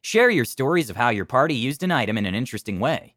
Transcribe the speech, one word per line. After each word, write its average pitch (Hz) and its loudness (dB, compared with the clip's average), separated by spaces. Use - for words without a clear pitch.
Share 240 4
your 160 2
stories 139 0
of 87 -10
how 120 2
your 101 0
party 143 2
used 123 -4
an 185 -2
item 113 0
in 101 0
an 92 -2
interesting 107 -6
way, 135 -4